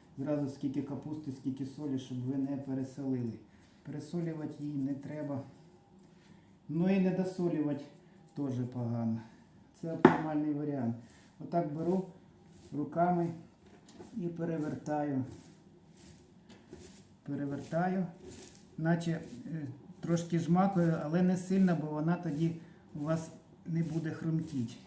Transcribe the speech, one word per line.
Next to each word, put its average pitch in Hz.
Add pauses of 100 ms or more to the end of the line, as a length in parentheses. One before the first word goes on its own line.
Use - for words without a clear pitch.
(180)
зразу, 143
скільки 139
капусти, 143
скільки 131
солі, 135
щоб 127
ви 131
не 135
пересолили. 131 (500)
Пересолювати 156
її 147
не 139
треба. 143 (1300)
Ну 170
і 196
недосолювати 170 (500)
теж 139 (200)
погано. 117 (600)
Це 165
оптимальний 156
варіант. 139 (440)
Отак 156
беру 175 (680)
руками 165 (840)
і 175
перевертаю. 151 (2000)
Перевертаю, 143 (720)
наче, 165
е, - (320)
трошки 170
жмакою, 170
але 160
не 180
сильно, 185
бо 151
вона 151
тоді 165 (400)
у 151
вас 160 (340)
не 165
буде 156
хрумтіть. 156